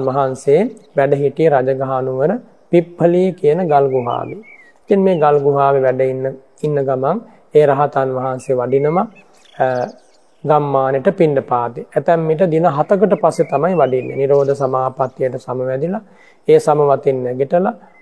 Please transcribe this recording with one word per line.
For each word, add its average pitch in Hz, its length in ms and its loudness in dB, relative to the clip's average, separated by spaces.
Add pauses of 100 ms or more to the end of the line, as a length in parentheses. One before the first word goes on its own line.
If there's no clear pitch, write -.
වහන්සේ 135 560 0 (360)
වැඩ 139 160 2
හිටියේ 143 360 0
රජගහ 131 420 0 (100)
නුවර 131 300 -2 (380)
පිප්පලී 175 600 2
කියන 156 360 0
ගල් 143 200 4
ගුහාවේ. 123 540 -4 (340)
ඉතින් - 240 0
මේ 190 160 4
ගල් 147 240 4
ගුහාවේ 139 420 2
වැඩ 131 200 0
ඉන්න, 131 240 -2 (380)
ඉන්න 151 120 -2
ගමන් 139 420 -2 (380)
ඒ 151 100 6
රහතන් 139 500 0
වහන්සේ 127 400 -4
වඩිනම, 139 420 0
අ, - 680 -6 (760)
ගම්මානෙට 139 640 0 (100)
පිණ්ඩපාතේ. 123 680 -2 (100)
ඇතැම් 160 320 0
විට 156 240 0
දින 160 140 0
හතකට 175 480 0
පස්සේ 156 320 0
තමයි 156 280 -2
වඩින්නේ. 131 420 0
නිරෝධ 139 380 2
සමාපත්තියට 131 840 -4
සමවැදිලා, 131 640 -6 (460)
ඒ 156 120 6
සමවතින් 143 640 2
නැගිටලා 139 500 -2 (280)